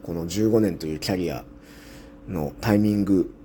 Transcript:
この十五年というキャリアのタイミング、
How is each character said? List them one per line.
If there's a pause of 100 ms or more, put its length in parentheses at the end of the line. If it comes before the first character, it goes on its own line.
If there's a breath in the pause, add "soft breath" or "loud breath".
こ
の
十
五
年
と
い
う
キ
ャ
リ
ア (840 loud breath)
の
タ
イ
ミ
ン
グ、 (100)